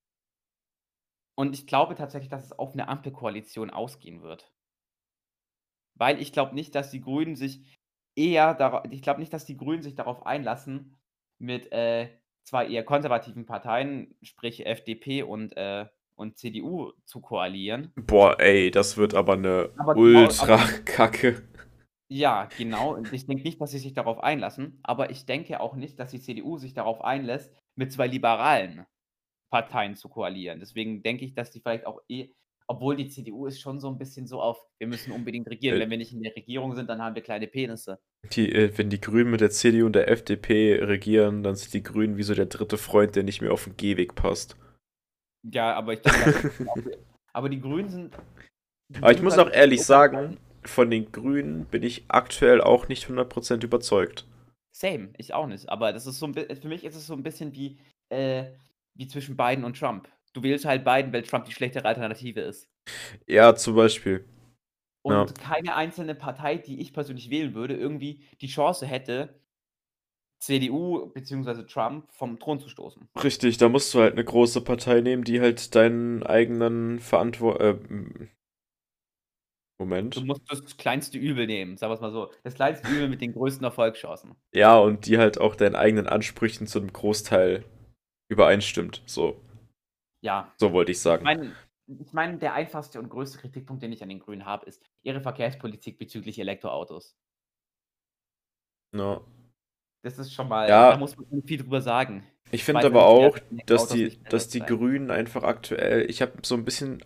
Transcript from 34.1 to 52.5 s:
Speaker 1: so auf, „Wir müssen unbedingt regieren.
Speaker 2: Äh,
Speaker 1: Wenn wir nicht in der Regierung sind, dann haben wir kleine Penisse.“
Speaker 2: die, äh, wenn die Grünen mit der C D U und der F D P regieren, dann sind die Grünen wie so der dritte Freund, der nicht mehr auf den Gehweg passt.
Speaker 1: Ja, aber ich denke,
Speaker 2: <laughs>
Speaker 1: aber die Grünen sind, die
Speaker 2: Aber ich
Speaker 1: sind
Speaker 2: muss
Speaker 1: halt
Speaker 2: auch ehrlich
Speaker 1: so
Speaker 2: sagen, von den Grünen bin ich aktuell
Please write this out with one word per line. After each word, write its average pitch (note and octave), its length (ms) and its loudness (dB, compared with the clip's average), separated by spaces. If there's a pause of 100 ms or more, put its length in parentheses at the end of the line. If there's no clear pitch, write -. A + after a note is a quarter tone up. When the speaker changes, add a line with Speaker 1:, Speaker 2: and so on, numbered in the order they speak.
Speaker 1:
so B2+ 140 -10
auf, A#2 240 -4 (140)
„Wir A2 80 -10
müssen A#2 240 -10
unbedingt A#2 360 -10
regieren. A#2 300 -2
Speaker 2:
Äh, - 20 0
Speaker 1:
Wenn A2 100 -2
wir A#2 80 -6
nicht A#2 160 -12
in A2+ 100 -12
der A2 120 -12
Regierung C3 400 -10
sind, A#2+ 140 -10
dann A2+ 120 -8
haben A2+ 140 -10
wir A2+ 60 -10
kleine G#2+ 260 -10
Penisse.“ A2+ 520 -10 (320)
Speaker 2:
die, A2 200 0
äh, G#2 260 2
wenn G#2 120 -2
die G2+ 120 -4
Grünen A#2 300 2
mit A2 100 0
der G#2 100 4
C A#2+ 200 4
D A2+ 120 4
U - 20 6
und A2 80 0
der G#2 160 4
F A2+ 140 2
D G#2 140 -4
P G#2+ 380 2
regieren, G#2 680 2
dann G2 120 -2
sind - 180 -14
die A2+ 100 -6
Grünen G#2+ 340 -2
wie G#2 60 -4
so G#2 100 -2
der G2 120 0
dritte G#2 320 -6
Freund, G#2 380 2
der G2 80 2
nicht G2 180 -6
mehr A2 100 -2
auf - 140 -2
den F#2+ 120 -16
Gehweg F#2 380 -2
passt. - 400 -4 (880)
Speaker 1:
Ja, A#2 300 -2
aber A2+ 200 -6
ich A2 80 -8
denke, D3 320 4 (320)
Speaker 2:
<laughs> B2 420 -10 (260)
Speaker 1:
aber C3+ 160 -6
die C3+ 100 -8
Grünen D3+ 300 -8
sind, F3+ 280 -14 (720)
die C#3+ 120 -16
Speaker 2:
Aber A#2 100 10
ich A#2+ 60 8
Speaker 1:
sind - 60 -2
Speaker 2:
muss F3 140 4
Speaker 1:
halt F3 100 8
Speaker 2:
auch - 40 -6
ehrlich C3 300 8
Speaker 1:
so - 40 -2
Speaker 2:
sagen, C#3+ 520 6 (260)
von A#2+ 260 2
den A2 220 -4
Grünen C#3+ 540 -6
bin B2 180 -6
ich A#2+ 240 -8
aktuell B2 540 4